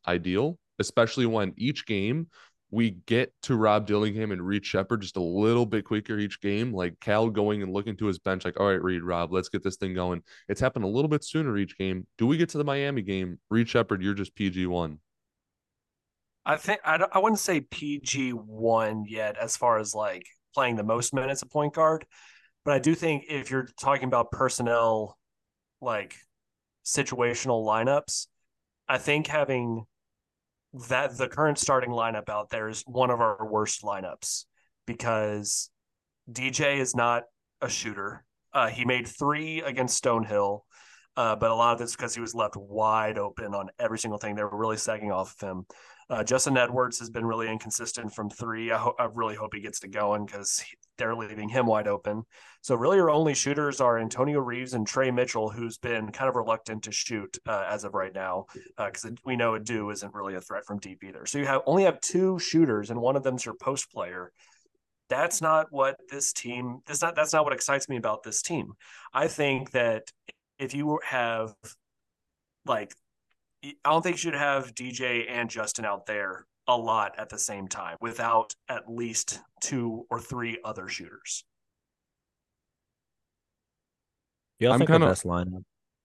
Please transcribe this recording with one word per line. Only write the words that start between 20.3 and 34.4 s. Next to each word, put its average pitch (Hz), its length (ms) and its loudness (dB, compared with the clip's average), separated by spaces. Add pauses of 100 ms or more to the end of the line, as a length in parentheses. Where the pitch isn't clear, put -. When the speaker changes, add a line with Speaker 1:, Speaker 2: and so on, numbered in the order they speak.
Speaker 2:
playing 127 200 2
the 104 80 -2
most 117 300 0
minutes 131 300 -2
of - 80 -16
point 147 240 0
guard, 160 300 4 (600)
but 143 80 4
I 135 60 4
do 156 160 4
think 160 340 0
if 131 220 -6
you're 131 160 -2 (120)
talking 135 280 2
about 123 240 2
personnel, 117 840 2 (640)
like, 110 340 -4 (720)
situational 120 800 0
lineups, 120 640 2 (600)
I 131 100 2
think 147 300 2
having 127 580 0 (1040)
that, 131 280 0
the 127 100 -2
current 147 300 2
starting 127 320 2
lineup 113 400 -2
out 104 200 -4
there 110 200 -4
is 110 160 -10
one 127 240 2
of 120 120 2
our 110 280 2
worst 107 320 0
lineups 98 640 -6 (400)